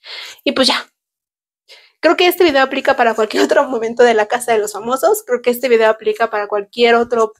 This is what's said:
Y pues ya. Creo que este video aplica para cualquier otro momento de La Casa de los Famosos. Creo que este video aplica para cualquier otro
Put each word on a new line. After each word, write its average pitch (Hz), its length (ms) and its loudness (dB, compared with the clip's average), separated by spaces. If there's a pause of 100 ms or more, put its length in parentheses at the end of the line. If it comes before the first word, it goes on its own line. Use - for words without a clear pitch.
(440)
Y 277 80 -2
pues 254 160 0
ya. - 180 -4 (1160)
Creo 339 140 2
que 359 120 2
este 349 160 2
video 277 180 2
aplica 269 340 0
para 233 160 2
cualquier 220 300 -2
otro 294 260 2
momento 233 340 -2
de 240 120 6
La 214 120 0
Casa 240 260 -4
de 220 60 2
los 208 140 -4
Famosos. 262 540 -2
Creo 240 160 -4
que 247 80 0
este 240 180 -4
video 226 220 4
aplica 220 400 -2
para 208 180 -6
cualquier 233 460 0
otro 233 440 0